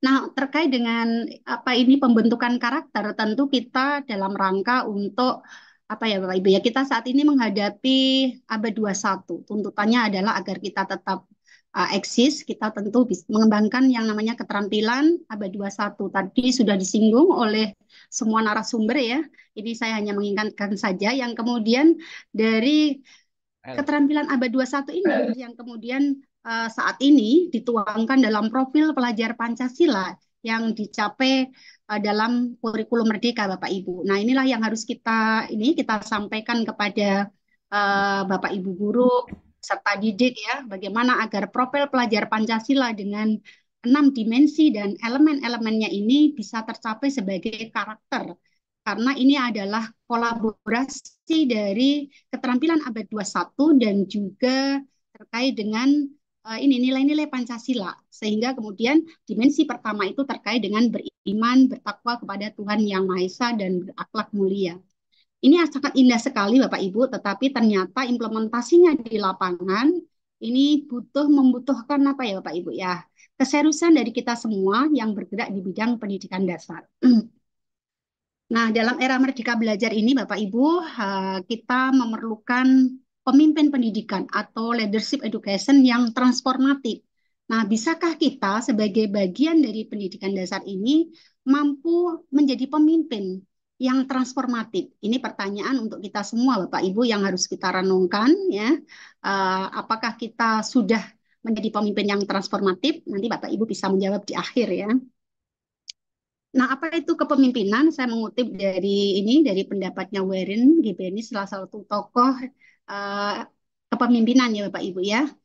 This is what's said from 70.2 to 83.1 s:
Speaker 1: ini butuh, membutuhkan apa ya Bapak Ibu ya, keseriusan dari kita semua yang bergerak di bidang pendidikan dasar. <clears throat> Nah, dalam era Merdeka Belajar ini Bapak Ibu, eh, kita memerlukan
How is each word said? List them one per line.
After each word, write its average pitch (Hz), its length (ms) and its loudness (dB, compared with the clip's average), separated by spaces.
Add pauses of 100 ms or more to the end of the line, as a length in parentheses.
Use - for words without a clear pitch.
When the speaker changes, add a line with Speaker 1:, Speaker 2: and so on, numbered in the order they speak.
Speaker 1:
ini 277 480 0
butuh, 277 400 -4
membutuhkan 269 800 2
apa 269 160 -2
ya 196 160 -4
Bapak 165 160 -10
Ibu 180 160 -6
ya, 175 320 -6 (320)
keseriusan 302 640 4
dari 233 160 -4
kita 240 240 -4
semua 214 560 0
yang 220 160 -2
bergerak 202 400 -8
di 196 80 -6
bidang 214 400 -4
pendidikan 196 480 -4
dasar. 170 400 -10 (160)
<clears throat> 233 320 4 (1120)
Nah, 226 240 0
dalam 233 320 0
era 262 160 0
Merdeka 240 400 0
Belajar 220 320 0
ini 220 240 2
Bapak 202 240 -2
Ibu, 214 260 0 (140)
eh, 196 600 -4 (120)
kita 254 400 -2
memerlukan 247 1040 2 (320)